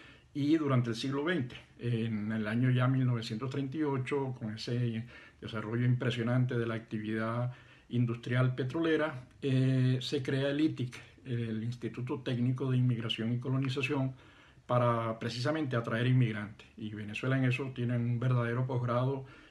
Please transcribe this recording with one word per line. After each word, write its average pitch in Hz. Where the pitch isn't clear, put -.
y 147
durante 131
el 110
siglo 139
veinte. 160
En 113
el 110
año 123
ya 127
mil 131
novecientos 117
treinta 139
y 156
ocho, 135
con 107
ese 120
desarrollo 110
impresionante 123
de 117
la 117
actividad 110
industrial 123
petrolera, 156
eh, 131
se 131
crea 139
el 143
itic, 127
el 113
Instituto 123
Técnico 127
de 127
Inmigración 113
y 120
Colonización, 135
para 117
precisamente 127
atraer 113
inmigrantes. 107
Y 110
Venezuela 104
en 131
eso 131
tiene 120
un 120
verdadero 123
posgrado 131